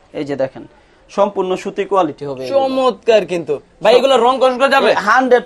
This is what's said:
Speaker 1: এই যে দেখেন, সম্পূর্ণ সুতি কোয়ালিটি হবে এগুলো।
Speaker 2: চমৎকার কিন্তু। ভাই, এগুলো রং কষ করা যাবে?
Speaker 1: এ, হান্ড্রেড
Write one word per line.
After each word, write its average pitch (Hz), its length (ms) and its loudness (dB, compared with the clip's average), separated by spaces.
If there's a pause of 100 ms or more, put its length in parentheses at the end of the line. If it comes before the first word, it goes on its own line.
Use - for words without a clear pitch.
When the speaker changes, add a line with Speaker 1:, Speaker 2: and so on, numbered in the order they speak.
(120)
Speaker 1:
এই 151 120 -10
যে 139 120 -6
দেখেন, 131 300 -8 (420)
সম্পূর্ণ 196 480 -2
সুতি 196 280 -8
কোয়ালিটি 180 400 -2
হবে 131 220 -10
এগুলো। 269 140 0
Speaker 2:
চমৎকার 254 640 0
কিন্তু। 151 340 -4 (220)
ভাই, 220 140 4
এগুলো 262 200 4
রং 247 240 2
কষ 254 140 2
করা 262 140 0
যাবে? 262 220 2
Speaker 1:
এ, 160 40 2
হান্ড্রেড 240 520 2